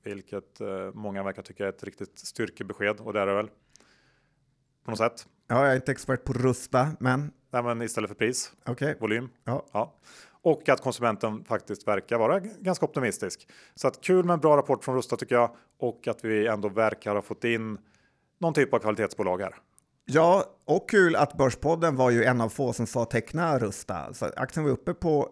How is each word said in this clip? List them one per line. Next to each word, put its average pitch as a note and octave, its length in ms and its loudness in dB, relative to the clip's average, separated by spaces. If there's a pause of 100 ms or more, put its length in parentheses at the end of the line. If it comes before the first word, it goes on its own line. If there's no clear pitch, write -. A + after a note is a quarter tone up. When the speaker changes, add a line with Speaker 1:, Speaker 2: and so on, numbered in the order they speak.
Speaker 1:
vilket, G2+ 580 -12
eh, G#2+ 60 -8 (260)
många G2+ 300 -8
verkar F#2+ 180 -6
tycka G2 240 -8
är G2 40 0
ett - 140 -10
riktigt - 360 -14
styrkebesked, G2+ 800 -4
och A2 140 -12
det G#2 80 0
är G2 40 2
det G2 80 0
väl G#2+ 160 -2 (1400)
på B2 60 -8
något G#2+ 60 -4
sätt. A2 300 -2 (200)
Speaker 2:
Ja, B2 160 2
jag C#3 80 4
är C3 40 4
inte C3 160 -2
expert B2+ 320 -4
på C#3 100 -6
Rusta, B2+ 540 2 (120)
men C3 320 -2 (200)
Speaker 1:
Nej, B2 120 -2
men A#2 180 -2
istället A2 280 -4
för G#2 60 -12
pris, A#2+ 360 -2 (140)
Speaker 2:
Okej. C3+ 340 -4
Speaker 1:
volym. A2+ 300 -2 (140)
Speaker 2:
Ja. B2 280 -4
Speaker 1:
Ja. - 240 -4 (460)
Och - 280 2
att C3 120 4
konsumenten A2+ 640 -2
faktiskt G#2+ 420 -6
verkar G#2 300 0
vara B2 220 2
g-, F#3+ 100 -10 (100)
ganska F#3 260 -2
optimistisk. A2 640 -4 (280)
Så - 120 -2
att - 140 -2
kul F#3 240 4
med F3 80 2
en E3 60 0
bra D3+ 180 6
rapport C#3 260 2
från B2+ 120 -2
Rusta, B2 220 -2
tycker B2 180 -2
jag, A#2+ 200 4 (240)
och - 280 -6
att A#2 180 -6
vi A2 220 2
ändå G#2 220 -2
verkar G#2 460 0
ha G2+ 60 0
fått - 220 -10
in A2 340 -2 (640)
någon E3 140 0
typ C#3+ 200 4
av A#2+ 60 4
kvalitetsbolag G2 640 0
här. F#2+ 140 -8 (500)
Speaker 2:
Ja, E3+ 400 4 (200)
och - 240 0
kul F3+ 260 6
att - 220 2
Börspodden D#3+ 580 2
var C3 160 4
ju A#2 120 4
en B2 180 2
av A2+ 80 0
få B2 240 -2
som A2+ 140 -2
sa A#2 180 -2
teckna D3+ 540 -2
Rusta. G2 540 -6
Så - 120 -6 (100)
aktien D3+ 280 -4
var C#3+ 80 2
uppe F3 220 -4
på D#3 380 0